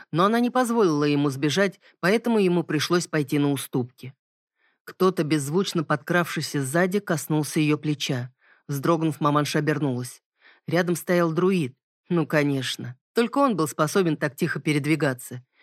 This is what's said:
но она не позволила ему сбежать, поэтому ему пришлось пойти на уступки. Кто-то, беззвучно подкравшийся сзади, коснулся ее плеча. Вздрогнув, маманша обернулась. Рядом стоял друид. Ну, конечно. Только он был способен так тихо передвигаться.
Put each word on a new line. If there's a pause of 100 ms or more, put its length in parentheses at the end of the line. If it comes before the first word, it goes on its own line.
(120)
но
она
не
позволила
ему
сбежать, (200)
поэтому
ему
пришлось
пойти
на
уступки. (720)
Кто-то,
беззвучно
подкравшийся
сзади,
коснулся
ее
плеча. (360)
Вздрогнув,
маманша
обернулась. (440)
Рядом
стоял
друид. (340)
Ну,
конечно. (220)
Только
он
был
способен
так
тихо
передвигаться. (200)